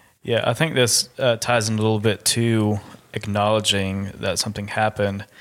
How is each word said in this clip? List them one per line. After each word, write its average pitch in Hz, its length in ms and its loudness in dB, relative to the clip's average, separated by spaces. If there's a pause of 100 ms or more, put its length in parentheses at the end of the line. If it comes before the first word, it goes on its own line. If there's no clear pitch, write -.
(220)
Yeah, 113 220 0
I 120 100 0
think 156 200 -2
this, 123 340 2 (100)
uh, 123 180 2
ties 113 320 0
in 110 60 -2
a 107 80 0
little 110 180 2
bit 104 260 0
to 110 540 2 (340)
acknowledging 101 1000 0
that 95 240 -4
something 101 300 -4
happened. 101 560 0 (160)